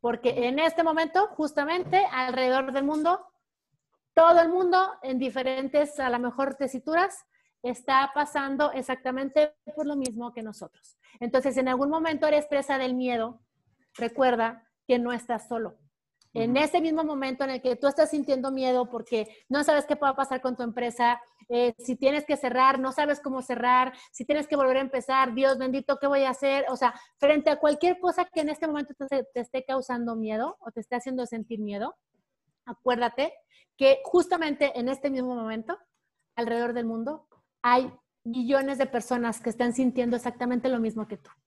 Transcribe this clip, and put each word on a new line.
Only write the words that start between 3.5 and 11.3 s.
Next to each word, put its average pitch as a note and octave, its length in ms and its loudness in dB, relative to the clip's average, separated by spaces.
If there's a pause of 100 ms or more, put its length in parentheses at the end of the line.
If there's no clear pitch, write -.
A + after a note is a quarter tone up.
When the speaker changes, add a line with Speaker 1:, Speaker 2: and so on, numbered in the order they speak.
Speaker 1:
todo E4 300 8
el E4 80 4
mundo, F#4 420 2 (100)
en C4 160 -4
diferentes, C4 800 -2
a C4 120 0
lo A#3+ 80 0
mejor, B3+ 380 -4
tesituras, D#4 680 -2 (380)
está C4+ 520 0
pasando C#4+ 580 0
exactamente C4 840 -2 (200)
por D4+ 120 -4
lo D4 100 -4
mismo A#3+ 380 -8
que A#3 80 -12
nosotros. - 560 -18 (200)
Entonces, B3+ 380 0